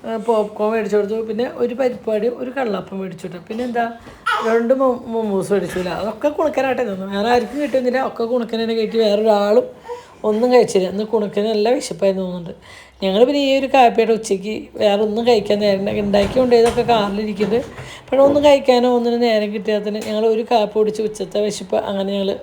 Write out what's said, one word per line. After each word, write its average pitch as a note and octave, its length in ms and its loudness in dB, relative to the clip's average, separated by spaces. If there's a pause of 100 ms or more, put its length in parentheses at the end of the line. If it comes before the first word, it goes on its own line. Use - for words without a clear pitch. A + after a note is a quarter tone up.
ഏ, A3+ 60 -6 (140)
പോപ്കോൺ G#3+ 440 0
മേടിച്ചു G#3 260 -2
കൊടുത്തു, G#3 200 0 (100)
പിന്നെ A3 180 -4 (180)
ഒരു A#3+ 160 -2
പരിപ്പാടി, A3 480 -2 (140)
ഒരു B3 140 -8
കള്ളപ്പം G3 460 -4
മേടിച്ചു F3+ 240 -10
കൊടുത്തു, F3 140 -12 (100)
പിന്നെ A3+ 180 -6
എന്താ A#3 180 -2 (600)
രണ്ട് A#3 320 2
മൊ-, B3+ 180 2 (160)
മൊമോസ് G3 400 -2
മേടിച്ചില്ല. F3+ 360 -2 (120)
അതൊക്കെ G#3+ 360 -2
കുണുക്കനാട്ടെ C4 520 0
തന്നു, F#3+ 240 -6
വേറെ G#3 200 -2
ആർക്കും A#3+ 300 0
കിട്ടുന്നില്ല. B3+ 360 0 (100)
ഒക്കെ - 220 -6
കുണുക്കനെ A3+ 480 -2
കയറ്റി G#3+ 260 -2
വേറൊരാളും G#3 600 2 (640)
ഒന്നും A3+ 240 2
കഴിച്ചില്ല. F#3+ 400 4
ഇന്ന് G#3 200 -4
കുണുക്കന് G#3 400 -2
നല്ല G#3+ 240 2
വിശപ്പായി G3 420 -2
തോന്നുന്നുണ്ട്. F3+ 340 -8 (500)
ഞങ്ങൾ G3 240 2
പിന്നെ C#4+ 200 0
ഈ - 20 2 (100)
ഒരു C4 160 -2
കാപ്പിയുടെ A3+ 440 6
ഉച്ചയ്ക്ക് G3 360 -4 (280)
വേറെ G3+ 240 4
ഒന്നും A3 220 -2
കഴിക്കാൻ G#3 360 2
നേരം G3+ 400 0
ഉണ്ടാക്കി G3+ 360 2
കൊണ്ട് A#3+ 200 4
ഇതൊക്കെ A#3 220 2 (100)
കാറിലിരിക്കുന്നുണ്ട്. G#3 680 0 (480)
പക്ഷേ C4+ 220 4
ഒന്നും C#4+ 200 2
കഴിക്കാനോ B3 480 4
ഒന്നിനും A#3+ 300 0
നേരം G#3+ 280 0
കിട്ടാത്തതിന് G#3+ 540 -4
ഞങ്ങൾ G#3+ 240 -2
ഒരു A#3 180 -2
കാപ്പി G#3 280 0
കുടിച്ച് G#3+ 300 0
ഉച്ചത്തെ G3+ 380 -4
വിശപ്പ് G3+ 320 -4 (120)
അങ്ങനെ G3 260 -4
ഞങ്ങൾ G3 140 -2 (120)